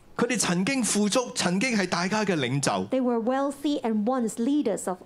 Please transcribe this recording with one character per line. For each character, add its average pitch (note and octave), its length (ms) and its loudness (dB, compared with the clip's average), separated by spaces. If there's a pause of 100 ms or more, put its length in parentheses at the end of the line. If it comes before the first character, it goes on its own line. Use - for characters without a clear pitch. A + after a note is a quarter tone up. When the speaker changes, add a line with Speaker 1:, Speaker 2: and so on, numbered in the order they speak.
(160)
Speaker 1:
佢 A#3+ 100 2
哋 B3 120 -2
曾 F#3 260 0
經 C4 200 0
富 G3+ 240 2
足， B3 260 0
曾 F#3 240 0
經 A#3+ 180 2
係 F#3+ 120 2
大 F3 180 0
家 G#3+ 180 0
嘅 G3 120 2
領 C3+ 280 0
袖。 F#2+ 260 2
Speaker 2:
They C4 120 0
were A#3+ 160 0
wealthy C#4 640 -2
and A3 240 0
once A#3+ 300 0
leaders B3 540 0
of - 180 -4